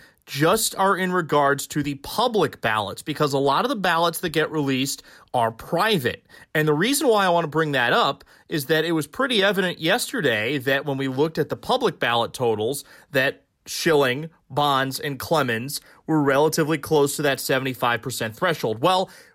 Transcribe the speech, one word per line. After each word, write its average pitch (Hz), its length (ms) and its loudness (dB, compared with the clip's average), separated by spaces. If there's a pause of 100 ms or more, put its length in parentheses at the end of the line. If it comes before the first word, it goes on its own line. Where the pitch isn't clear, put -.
(260)
just 165 500 2
are 196 200 2
in 180 140 -2
regards 147 580 2
to 151 140 -4
the 143 140 -4
public 214 640 -2
ballots, 107 420 -2
because 147 300 -2
a 139 60 0
lot 139 260 2
of 247 60 -2
the 277 60 -4
ballots 170 440 0
that 180 100 -4
get 151 200 0
released 139 520 -2 (300)
are 113 180 2
private. 165 760 -2 (280)
And 156 140 0
the 151 60 4
reason 277 340 0
why 208 160 4
I 180 60 2
want 170 140 2
to 156 40 -4
bring 151 240 0
that 123 220 2
up 160 300 0 (240)
is 143 180 -4
that 160 180 2
it 170 80 -2
was 156 140 -2
pretty 254 360 -2
evident 190 360 0
yesterday 143 800 0
that 135 260 -2
when 139 140 -4
we 135 100 -4
looked 147 300 -2
at 147 100 -2
the 120 80 -6
public 240 420 -2
ballot 117 360 0
totals, 117 500 -2 (280)
that 135 320 0 (220)
Schilling, 143 640 0 (180)
Bonds, 135 500 0
and 139 200 -8
Clemens 131 600 -2 (260)
were 156 160 2
relatively 151 560 2
close 143 380 2
to 160 60 -4
that 139 160 0
seventy-five 127 640 -2
percent 117 340 -8
threshold. 139 460 -2
Well, 185 300 2 (240)